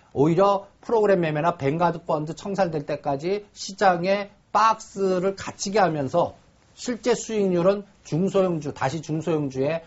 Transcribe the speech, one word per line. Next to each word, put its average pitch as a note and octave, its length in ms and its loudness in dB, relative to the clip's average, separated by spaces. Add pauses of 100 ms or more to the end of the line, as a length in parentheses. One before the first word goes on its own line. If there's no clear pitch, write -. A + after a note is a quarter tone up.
(120)
오히려 F#3+ 540 2 (140)
프로그램 G#3 400 4
매매나 D#3 380 0
뱅가드 E3 480 0
펀드 D#3 280 -2
청산될 F3 520 -4
때까지 D3+ 640 -4
시장에 G3 800 0 (200)
박스를 G3 880 0
갇히게 - 420 -6
하면서 D#3+ 560 0 (400)
실제 A#3+ 400 -2
수익률은 G3 680 0 (180)
중소형주, F3 720 0
다시 C3+ 260 -4
중소형주의 D3+ 880 -2